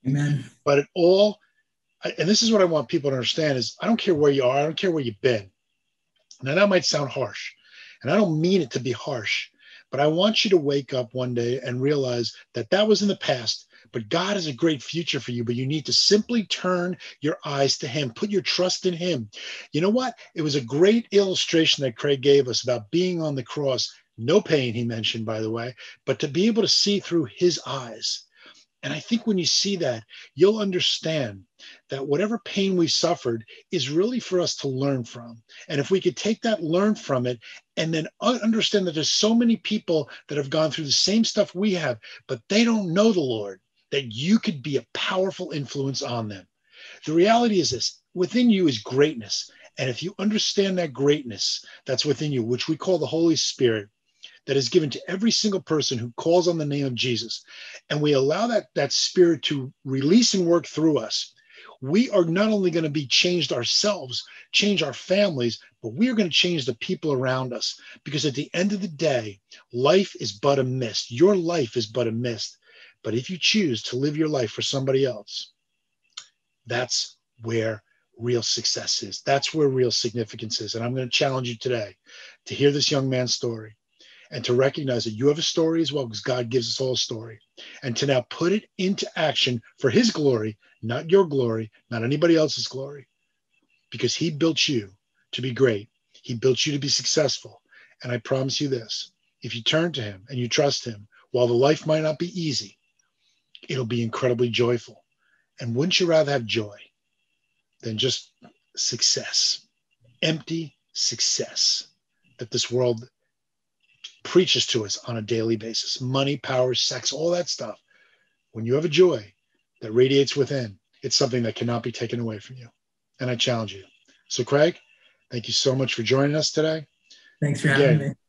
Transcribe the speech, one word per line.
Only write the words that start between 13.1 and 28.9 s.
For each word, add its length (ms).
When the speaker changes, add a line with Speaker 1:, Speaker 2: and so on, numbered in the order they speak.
Speaker 2:
past, 480
but 160
God 280
has 100
a 80
great 300
future 360
for 120
you, 120
but 120
you 100
need 220
to 40
simply 520
turn 520
your 220
eyes 360
to 80
him, 260
put 160
your 140
trust 420
in 80
him. 360
You 80
know 80
what? 240
It 80
was 100
a 80
great 500
illustration 720
that 140
Craig 240
gave 260
us 160
about 280
being 300
on 120
the 100
cross. 480
No 220
pain, 360
he 100
mentioned, 400
by 160
the 100
way, 240
but 140
to 80
be 200
able 140
to 80
see 300
through 360
his 300
eyes 600
and 120